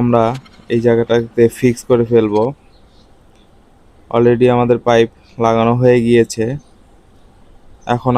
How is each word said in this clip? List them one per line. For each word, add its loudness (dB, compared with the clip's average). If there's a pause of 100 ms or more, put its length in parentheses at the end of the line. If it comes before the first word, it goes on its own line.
আমরা 0 (520)
এই -2
জায়গাটাতে 0 (160)
ফিক্স -2
করে 2
ফেলবো। 0 (1700)
Already 2 (100)
আমাদের 0 (100)
পাইপ 2 (300)
লাগানো 0
হয়ে 4
গিয়েছে। 0 (1500)
এখন -4